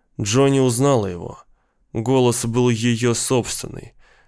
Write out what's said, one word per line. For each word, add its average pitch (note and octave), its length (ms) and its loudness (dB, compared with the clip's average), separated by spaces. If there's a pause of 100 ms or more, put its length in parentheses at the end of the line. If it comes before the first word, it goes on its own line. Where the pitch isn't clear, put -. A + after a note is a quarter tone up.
(200)
Джонни C3+ 400 2
узнала B2+ 480 2
его. F2 360 -10 (500)
Голос A#2+ 520 2
был B2 240 2
ее A#2 440 0
собственный. - 800 -4 (340)